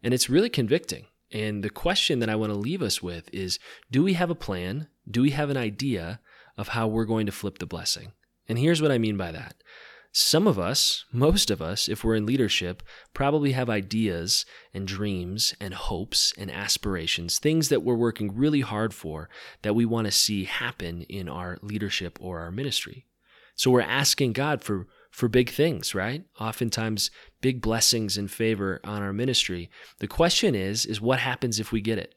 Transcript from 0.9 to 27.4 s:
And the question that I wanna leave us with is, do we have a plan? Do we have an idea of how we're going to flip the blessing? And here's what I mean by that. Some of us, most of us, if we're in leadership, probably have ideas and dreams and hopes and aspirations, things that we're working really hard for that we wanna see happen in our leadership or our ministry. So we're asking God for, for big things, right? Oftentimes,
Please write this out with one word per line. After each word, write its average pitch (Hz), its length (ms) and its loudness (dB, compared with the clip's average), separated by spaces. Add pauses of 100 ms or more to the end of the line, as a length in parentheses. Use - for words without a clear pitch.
And 107 320 -2
the 104 60 0
question - 500 0
that 110 100 0
I 110 60 2
wanna 107 200 0
leave 131 260 -2
us 107 200 -2
with 85 320 -10
is, 92 240 -4 (320)
do 131 140 4
we 190 120 4
have 170 160 0
a 160 40 0
plan? 98 540 -6 (200)
Do 113 120 0
we 143 100 6
have 143 180 -2
an 139 80 0
idea 107 640 -4 (380)
of 101 120 -8
how 113 180 0
we're 110 180 2
going 110 220 0
to 101 40 -2
flip - 280 -6
the 90 60 -4
blessing? 87 460 -6 (380)
And 117 100 0
here's 156 220 4
what 151 100 4
I 127 60 4
mean 110 180 2
by 92 160 -4
that. - 240 -12 (600)
Some 170 300 4
of 135 140 4
us, - 520 0
most 151 380 4
of 104 100 2
us, 85 300 -2
if 110 140 -4
we're 110 100 4
in 107 140 0
leadership, 107 560 0 (320)
probably 143 380 2
have 127 140 0
ideas 101 760 0 (260)
and 98 160 -6
dreams 95 720 -2
and 95 140 -8
hopes - 640 -2
and 98 140 -8
aspirations, 87 880 -2
things 156 300 2
that 139 120 4
we're 120 140 2
working 107 400 0
really 143 260 2
hard 107 320 -2
for 78 340 -8 (360)
that 104 100 2
we 117 120 6
wanna 110 260 0
see 101 320 2
happen 87 680 -6
in 95 180 -8
our 90 360 -8
leadership 101 580 -4
or 90 200 -8
our 85 100 -8
ministry. 127 560 -6 (480)
So - 160 4
we're 123 100 8
asking 131 520 2
God 139 280 -2
for, 98 240 -4 (240)
for - 180 0
big 120 220 4
things, 143 460 0
right? 113 280 -2 (160)
Oftentimes, 110 680 -2 (320)